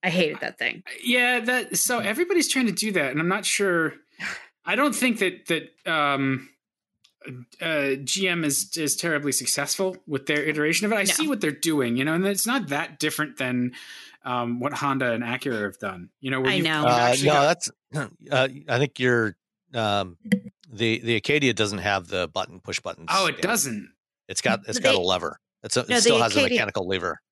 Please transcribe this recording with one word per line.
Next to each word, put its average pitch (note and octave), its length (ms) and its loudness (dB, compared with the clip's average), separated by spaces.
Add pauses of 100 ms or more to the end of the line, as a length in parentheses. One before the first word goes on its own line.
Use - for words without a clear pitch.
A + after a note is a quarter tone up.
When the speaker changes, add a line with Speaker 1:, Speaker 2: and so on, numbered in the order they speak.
Speaker 1:
I F#3 80 0
hated D#3+ 300 0
that - 180 -8
thing. - 260 -4 (200)
Speaker 2:
Yeah, B3 380 2
that, A#3+ 340 -2
so A#3+ 240 0
everybody's D#4 480 0
trying B3+ 200 2
to G3 40 2
do G#3 220 -2
that, C#3+ 180 2
and D3 80 -2
I'm E3 80 0
not F#3+ 180 0
sure. E3+ 500 0 (680)
I F3+ 120 -2
don't C4+ 200 2
think A#3+ 240 2
that, F3+ 280 -2
that, E3 440 -4
um, C#3 560 0 (1120)
uh, C#3+ 420 0
G F#3+ 240 0
M F3 160 2
is, - 340 -2
is D3+ 180 -2
terribly D3 360 -2
successful D3 680 -2 (100)
with C#3 180 -4
their D3 180 0
iteration D#3 420 0
of G#3 60 0
it. A3+ 40 2
I G3 80 0
Speaker 1:
No. - 20 2
Speaker 2:
see D4+ 220 2
what B3+ 140 0
they're D3+ 100 0
doing, C#3+ 460 0
you C3+ 80 0
know, D#3 80 0
and F3+ 120 2
it's G3 220 0
not A#3+ 220 -2
that D3+ 300 -6
different D3+ 380 -2
than, B2 360 0 (520)
um, A#2+ 340 -2
what C#3 140 -2
Honda C3+ 400 0
and A#2 100 -2
Acura A#2+ 400 -4
have G2 160 -6
done, F#2 300 -10 (120)
you C3 100 -6
know, C3 100 -2
where C3 100 2
Speaker 1:
I - 40 0
Speaker 2:
you F3+ 80 0
Speaker 1:
know. D#3 200 0
Speaker 2:
can B2 80 6
Speaker 3:
Uh, B2 60 6
Speaker 2:
actually A#2+ 300 4
Speaker 3:
no, D3+ 60 6
Speaker 2:
go C#3+ 80 6
Speaker 3:
that's, E3 300 2 (220)
<clears throat> - 20 -6 (360)
uh, C3+ 160 2 (220)
I A#2+ 100 2
think C#3 200 0
you're, A#2+ 360 2 (380)
um, G2+ 440 0 (540)
the, A2 280 0
the A2+ 160 0
Acadia C#3+ 380 2
doesn't G2+ 260 0
have F#2+ 280 0
the F2+ 200 -2
button, F#2 320 -6
push - 200 -8
buttons E2+ 320 -12
Speaker 2:
Oh, F#3+ 160 0
it D3 80 -2
Speaker 3:
yet. - 60 -6
Speaker 2:
doesn't? C3+ 500 -2 (360)
Speaker 3:
It's - 140 -6
got, A2+ 260 2
it's A2 120 -6
Speaker 1:
But - 40 -8
Speaker 3:
got C4+ 120 4
a - 40 2
Speaker 1:
they F2 40 0
Speaker 3:
lever. F2 360 0 (240)
It's - 140 -2
a, B2+ 40 2
it - 80 -8
Speaker 1:
No, A#3+ 100 4
Speaker 3:
still A3+ 180 6
Speaker 1:
the A3+ 60 4
Speaker 3:
has - 120 2
a C#4+ 40 4
Speaker 1:
Acadia B3 180 2
Speaker 3:
mechanical G2+ 300 -2
lever. F2+ 320 -2 (120)